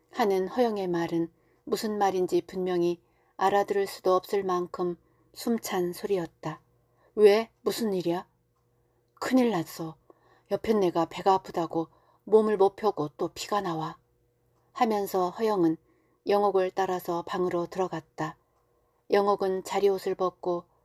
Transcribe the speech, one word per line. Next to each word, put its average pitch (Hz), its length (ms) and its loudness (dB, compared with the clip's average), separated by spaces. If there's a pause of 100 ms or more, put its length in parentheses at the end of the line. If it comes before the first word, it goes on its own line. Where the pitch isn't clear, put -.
(120)
하는 190 360 0
허영의 220 380 0
말은 170 460 -2 (320)
무슨 214 340 -4
말인지 185 440 0
분명히 180 580 -2 (380)
알아들을 202 480 2
수도 - 280 0
없을 196 300 -2
만큼 180 520 -4 (360)
숨찬 185 600 -4
소리였다. 175 680 -6 (560)
"왜? 208 340 6 (120)
무슨 214 320 -2
일이야?" 175 340 -4 (840)
"큰일 247 360 2
났어. 165 460 -6 (540)
옆에 208 240 0
내가 175 320 2
배가 190 280 0
아프다고 165 540 -4 (360)
몸을 214 340 4
못 190 180 4
펴고 165 400 -2
또 208 120 -4
피가 - 320 -4
나와." 165 360 -6 (760)
하면서 202 580 0
허영은 185 460 2 (500)
영옥을 190 440 2
따라서 180 520 -4
방으로 175 440 -2
들어갔다. 160 720 -6 (720)
영옥은 196 540 2
자리옷을 190 500 0
벗고 175 500 -4 (200)